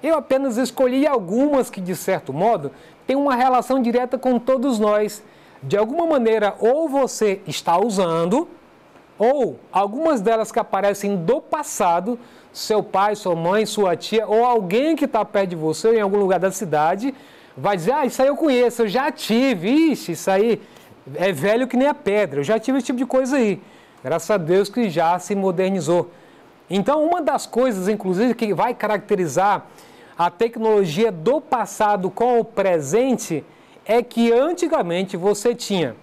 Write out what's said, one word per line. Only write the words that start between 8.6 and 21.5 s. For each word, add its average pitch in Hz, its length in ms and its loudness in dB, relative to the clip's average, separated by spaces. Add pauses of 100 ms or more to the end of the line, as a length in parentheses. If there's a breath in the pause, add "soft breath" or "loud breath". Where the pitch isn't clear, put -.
ou 226 420 0 (120)
algumas 233 500 0
delas 220 300 0
que - 80 0
aparecem 202 580 -2
do 202 240 0
passado, 214 760 -2 (340 loud breath)
seu - 300 -2
pai, 208 320 0
sua 190 200 -2
mãe, 180 300 0
sua 196 300 0
tia, 208 320 -2
ou 220 180 4
alguém 240 500 2
que 277 120 -2
tá - 180 0
perto 196 240 -2
de 175 60 -8
você, 160 420 0
em 214 40 2
algum 202 180 0
lugar 185 200 2
da 185 120 0
cidade, 185 640 -2 (440 loud breath)
vai 185 180 -2
dizer, 185 180 -2
"Ah, 294 120 0
isso - 160 -2
aí 262 60 4
eu 285 80 2
conheço, 247 480 2
eu 226 40 0
já 254 240 -2
tive, 247 800 2
ixi, - 200 -4
isso 165 180 -6
aí 202 320 2 (540 loud breath)
é 185 160 0
velho 202 360 0